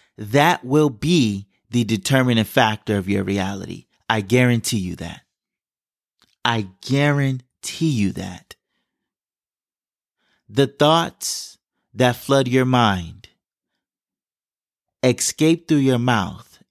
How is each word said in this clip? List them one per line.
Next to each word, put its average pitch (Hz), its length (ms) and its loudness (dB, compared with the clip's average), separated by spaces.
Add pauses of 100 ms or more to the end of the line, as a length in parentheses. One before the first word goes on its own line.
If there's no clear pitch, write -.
(180)
that 143 460 0
will 147 260 2
be 117 560 0 (260)
the 120 120 2
determining 113 640 0
factor 107 500 0
of 95 140 -4
your 98 160 0
reality. 95 640 -6 (220)
I 110 120 0
guarantee 120 580 0
you 90 160 -6
that. - 280 -14 (1200)
I 113 240 -2 (100)
guarantee 143 1120 -2
you 104 240 0
that. 92 420 -12 (2000)
The 131 140 2
thoughts - 920 0 (340)
that 123 220 2
flood 139 320 0
your 127 180 2
mind 104 640 0 (1700)
escape 156 640 0
through 156 100 2
your 131 220 2
mouth 101 720 -4